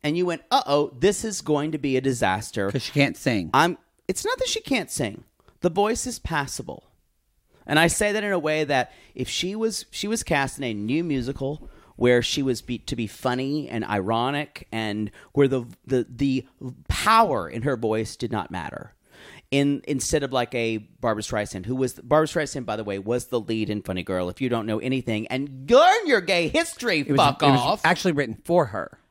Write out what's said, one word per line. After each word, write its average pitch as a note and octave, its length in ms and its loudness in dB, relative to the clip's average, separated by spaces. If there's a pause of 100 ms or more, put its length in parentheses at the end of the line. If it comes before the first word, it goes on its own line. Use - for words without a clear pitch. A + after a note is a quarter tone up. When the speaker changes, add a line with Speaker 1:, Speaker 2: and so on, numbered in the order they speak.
Speaker 1:
And D3+ 140 0
you F3+ 80 2
went, F3 160 -2 (100)
"Uh-oh, D3 480 2
this G3 240 2
is G#3+ 180 -6
going D3+ 300 0
to D3+ 60 -6
be C3+ 180 0
a B2+ 60 2
disaster." G#2+ 720 0
Speaker 2:
'Cause B2 100 -2
she - 100 -10
can't C#3 240 2
sing. G2 380 -2
Speaker 1:
I'm, D#3 240 4 (300)
it's - 180 -4
not A#4+ 140 -2
that B4+ 100 -2
she A4 100 -4
can't A#3+ 320 -4
sing. A2 320 -6 (380)
The F3+ 80 2
voice G#3 360 0
is B3 140 -8
passable. - 640 -6 (800)
And D3+ 140 2
I E3 80 6
say G#3 240 2
that G#3 120 -2
in G3+ 80 -2
a F#3 60 0
way D#3 280 0
that C3 260 0 (240)
if B2+ 140 -6
she F#3 260 -4
was, A3 340 -2
she - 180 -8
was A3 140 -2
cast C#3+ 380 0
in C3+ 60 -4
a A2+ 80 -2
new A#2 300 -2
musical C#3 640 -4 (280)
where B2 260 6
she C#3 220 -2
was B2+ 180 0
be, B2 160 -6
to - 180 -6
be A#2 120 -4
funny C3+ 600 -4
and A2 160 -4
ironic A#2 840 -2
and G#2+ 380 -4 (240)
where C#3+ 140 6
the, B2+ 180 0 (220)
the, B2 200 2
the C3 380 -2 (440)
power E3+ 600 4
in A2+ 140 -6
her C3+ 120 0
voice A2 420 -2
did A2+ 140 -4
not G#2+ 200 -4
matter. - 420 -10 (560)
In, C#3+ 380 2
instead C#3+ 340 0
of, C3 100 -4
like, B2 220 0
a A2+ 240 0
Barbra G#2+ 460 -4
Streisand, G2+ 420 -4
who B2+ 100 -4
was, B2+ 180 0
Barbra D3+ 340 2
Streisand, C#3+ 400 -4
by G#2+ 80 -2
the A2 80 -6
way, G2 160 -4
was A#2 280 -2
the A#2+ 120 0
lead A2 320 -2
in G#2 100 -4
Funny F#2 220 -6
Girl, F2+ 260 -2
if - 120 -8
you C3 80 0
don't A2+ 180 -2
know A2 120 -2
anything, A#2+ 480 -2
and C3+ 440 -6
learn F4+ 340 6
your A#3+ 160 4
gay E3+ 280 2
history, A#3+ 500 0
Speaker 2:
It C#3+ 100 -4
was, C#3+ 80 4
Speaker 1:
fuck C#3+ 240 4
Speaker 2:
it D3 80 6
was C3 100 6
Speaker 1:
off. D#3+ 260 0
Speaker 2:
actually F3 260 4
written C3 320 -2
for E3+ 220 4
her. F#2 340 -8 (120)